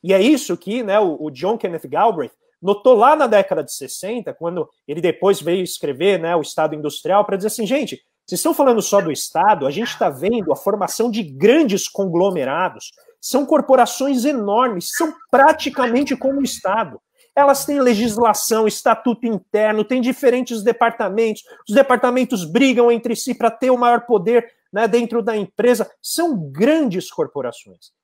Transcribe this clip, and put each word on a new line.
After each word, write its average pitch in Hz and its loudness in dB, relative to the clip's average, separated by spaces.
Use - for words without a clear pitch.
E 185 2
é 190 6
isso 247 2
que, 233 -6
né, 202 2
o, 170 0
o 151 -8
John 180 -4
Kenneth 170 -8
Galbraith 160 0
notou 202 2
lá 247 6
na 294 0
década 196 2
de - -12
sessenta, 185 -10
quando 170 -8
ele 151 -8
depois 180 0
veio 175 -2
escrever, 165 -2
né, 165 -2
o 160 2
Estado 156 -4
Industrial, 156 0
pra 196 -4
dizer 196 -4
assim, 214 -4
"Gente, 240 -4
vocês 180 -6
estão 311 0
falando 247 4
só 202 2
do 165 -4
Estado, 175 0
a 139 0
gente 214 -6
tá 190 0
vendo 165 -4
a 127 2
formação 208 -4
de 220 -4
grandes 196 2
conglomerados, 170 -2
são 269 -2
corporações 262 2
enormes, 220 -2
são 320 -4
praticamente 269 2
como 269 -2
o 277 0
Estado. 190 -4
Elas 277 4
têm 285 -2
legislação, 220 2
estatuto 226 -2
interno, 214 0
têm 254 -2
diferentes 247 0
departamentos, 226 -2
os 208 -8
departamentos 247 2
brigam 240 2
entre 233 -2
si 247 -8
pra 233 0
ter 247 -2
o 254 4
maior 240 2
poder, 233 0
né, 220 0
dentro 233 0
da 220 -4
empresa. 214 0
São 320 -4
grandes 220 0
corporações." 123 -10